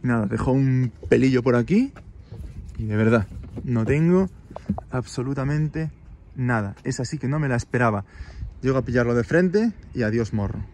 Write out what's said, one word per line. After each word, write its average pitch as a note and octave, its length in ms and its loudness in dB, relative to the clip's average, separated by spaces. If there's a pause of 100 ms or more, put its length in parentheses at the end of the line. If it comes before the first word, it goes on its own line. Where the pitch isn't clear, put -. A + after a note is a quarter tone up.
Nada, A#2 240 2
dejó A2+ 260 0
un C3 400 2 (180)
pelillo B2 320 4
por B2 140 4
aquí. F#3+ 360 2 (840)
Y A2 80 -4
de G#2+ 100 -2
verdad, A2 300 4 (380)
no A#2 200 0
tengo E3+ 460 2 (600)
absolutamente C#3+ 1000 -2 (460)
nada. A#2+ 380 0 (100)
Es C3 160 -4
así C3+ 180 -4
que B2+ 100 -4
no D3 100 0
me D3 100 0
la B2 80 2
esperaba. A2 500 0 (560)
Llego C3 160 2
a B2 40 0
pillarlo A#2+ 320 2
de A#2+ 100 2
frente F#3 480 2 (200)
y B2 120 -2
adiós A2 280 0
morro. G#2 420 -4